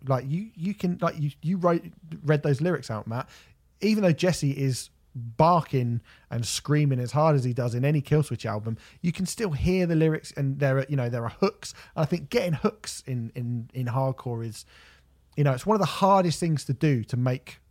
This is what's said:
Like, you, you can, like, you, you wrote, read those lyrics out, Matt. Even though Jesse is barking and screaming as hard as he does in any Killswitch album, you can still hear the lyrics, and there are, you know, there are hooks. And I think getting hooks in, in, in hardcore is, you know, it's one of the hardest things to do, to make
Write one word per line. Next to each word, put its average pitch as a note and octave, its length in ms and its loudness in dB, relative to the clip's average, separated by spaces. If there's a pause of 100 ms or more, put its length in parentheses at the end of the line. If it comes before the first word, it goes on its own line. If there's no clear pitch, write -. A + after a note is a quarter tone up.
Like, C3 200 0
you, F3 280 -4
you F#3 180 -4
can, F3+ 280 -2
like, E3+ 180 -2
you, D3 120 -2 (120)
you E3+ 140 0
wrote, F3 260 2 (420)
read D3 180 4
those C#3+ 180 2
lyrics E3+ 280 -2
out, A2 180 -6
Matt. A2+ 220 -6 (500)
Even G#3+ 240 2
though F3 80 6
Jesse D#3 400 0
is C3+ 380 -2 (260)
barking B2 840 2 (300)
and A#2+ 140 -4
screaming C#3+ 540 0
as B2 120 -4
hard D3+ 240 4
as C3 80 2
he B2 100 0
does A#2+ 220 -2
in B2+ 100 0
any D3+ 160 2
Killswitch D3 440 0
album, A2 320 -4 (240)
you E3+ 100 0
can F#3 140 -4
still G3+ 260 -4
hear F3+ 340 2
the E3+ 100 2
lyrics, D#3 400 2
and C#3 240 -2
there C#3 200 2
are, C3 100 -2
you D3 80 0
know, A#2+ 120 0
there A#2+ 140 -4
are A2+ 60 -4
hooks. - 440 -2 (220)
And - 80 0
I - 20 2
think D#3 240 -4
getting F#3+ 240 0
hooks - 520 -4
in, A#2+ 300 -6
in, A#2+ 380 -6
in B2+ 140 -6
hardcore B2 580 -2
is, A2 200 -12 (680)
you D3 80 2
know, C#3 100 4
it's B2 120 -4
one G#3+ 100 4
of G#3 40 2
the E3+ 60 2
hardest F#3+ 540 4
things D#3+ 260 0
to C#3 80 -2
do, C3+ 320 2
to - 120 -4
make B2+ 420 -4 (120)